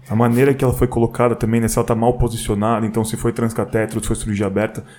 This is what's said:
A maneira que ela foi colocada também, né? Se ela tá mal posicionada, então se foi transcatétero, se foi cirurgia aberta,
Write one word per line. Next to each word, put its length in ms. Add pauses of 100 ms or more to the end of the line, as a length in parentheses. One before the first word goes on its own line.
A 80
maneira 380
que 100
ela 80
foi 140
colocada 500
também, 240
né? 80
Se 100
ela 80
tá 80
mal 200
posicionada, 720
então 180
se 100
foi 160
transcatétero, 720
se 60
foi 100
cirurgia 300
aberta, 360 (160)